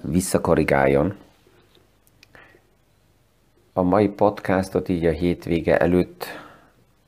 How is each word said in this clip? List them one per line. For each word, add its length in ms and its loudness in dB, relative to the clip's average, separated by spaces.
visszakorrigáljon. 1120 0
A 80 -2
mai 260 2
podcastot 840 -2
így 160 -2
a 60 2
hétvége 680 0
előtt 480 0